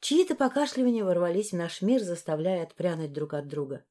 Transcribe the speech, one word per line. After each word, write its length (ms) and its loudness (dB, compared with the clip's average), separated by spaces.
Чьи-то 340 4
покашливания 680 2
ворвались 480 2
в 40 -6
наш 260 -4
мир, 220 4
заставляя 600 -2
отпрянуть 500 -4
друг 200 -6
от 140 -6
друга. 440 -6